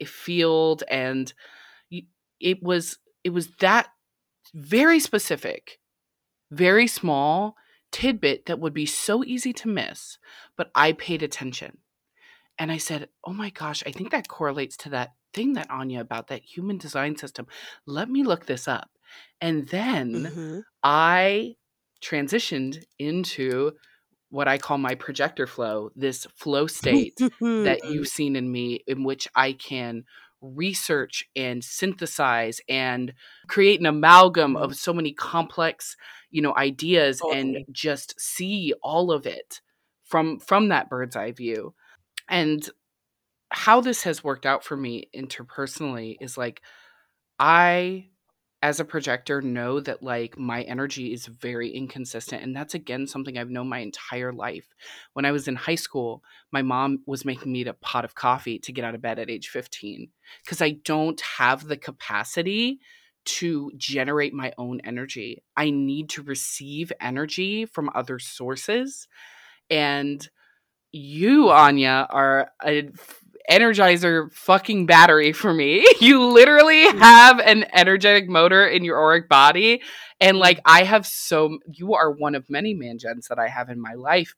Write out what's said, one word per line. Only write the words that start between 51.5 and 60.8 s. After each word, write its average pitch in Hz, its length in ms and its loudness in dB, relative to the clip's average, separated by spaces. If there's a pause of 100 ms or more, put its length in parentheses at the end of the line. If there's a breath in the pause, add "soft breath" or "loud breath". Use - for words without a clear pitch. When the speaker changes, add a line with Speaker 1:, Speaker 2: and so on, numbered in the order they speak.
Speaker 1:
inconsistent. 131 720 -14
And 131 140 -12
that's, 147 180 -14
again, 139 320 -10
something 135 300 -12
I've 120 140 -10
known 123 180 -10
my 123 120 -10
entire 123 520 -12
life. 101 340 -14 (460 loud breath)
When 139 140 -6
I 143 60 -2
was 147 140 -6
in 131 100 -6
high 156 180 -6
school, 120 480 -10 (280 soft breath)
my 135 120 -6
mom 135 440 -4
was 135 200 -12
making 131 260 -10
me 127 80 -6
eat 123 80 -8
a 110 60 -12
pot - 320 -8
of - 80 -20
coffee 123 460 -4
to - 120 -16
get 123 120 -10
out 117 100 -10
of 117 80 -16
bed 113 160 -8
at 113 120 -12
age 110 220 -14
fifteen'cause - 1080 -14
I 151 220 -2